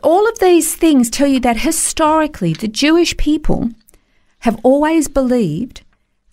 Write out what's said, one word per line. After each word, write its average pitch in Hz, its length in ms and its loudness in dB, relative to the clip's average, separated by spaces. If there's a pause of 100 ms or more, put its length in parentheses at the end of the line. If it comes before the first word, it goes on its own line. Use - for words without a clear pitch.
all 370 260 2
of 453 100 -4
these 349 360 2
things 269 360 2
tell 285 180 0
you 269 120 0
that 233 200 0
historically 302 920 -2
the 214 140 -8
Jewish 320 480 0
people 302 540 0 (720)
have 220 220 -2
always 294 460 2
believed 240 720 -2 (500)